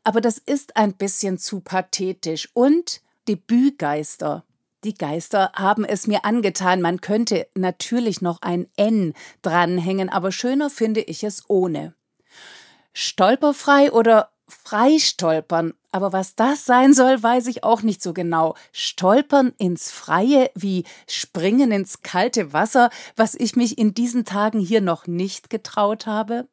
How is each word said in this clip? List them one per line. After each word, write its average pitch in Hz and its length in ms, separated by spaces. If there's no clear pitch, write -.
aber 220 160
das 226 180
ist - 380
ein 214 160
bisschen 196 460
zu 190 240
pathetisch. 185 920
Und 294 460
Debütgeister. 170 1120
Die 214 100
Geister 170 640
haben 202 300
es - 200
mir 208 200
angetan. 190 560
Man 175 180
könnte 214 560
natürlich 196 640
noch 170 220
ein 175 340
N 208 380
dranhängen, 180 680
aber 185 240
schöner 277 360
finde 220 300
ich - 240
es 208 240
ohne.“ 170 480
Stolperfrei 277 960
oder 226 400
Freistolpern? 170 1300
Aber 190 220
was 190 220
das 277 300
sein 254 280
soll, 254 280
weiß 233 260
ich 254 160
auch 220 180
nicht 214 200
so 175 120
genau. 165 420
Stolpern 254 840
ins 175 340
Freie 254 640
wie 185 300
Springen 220 640
ins 196 320
kalte 185 500
Wasser, 226 360
was 220 180
ich 233 220
mich 240 200
in 214 160
diesen 233 300
Tagen 214 360
hier 202 220
noch 170 260
nicht 180 420
getraut 214 580
habe? 220 460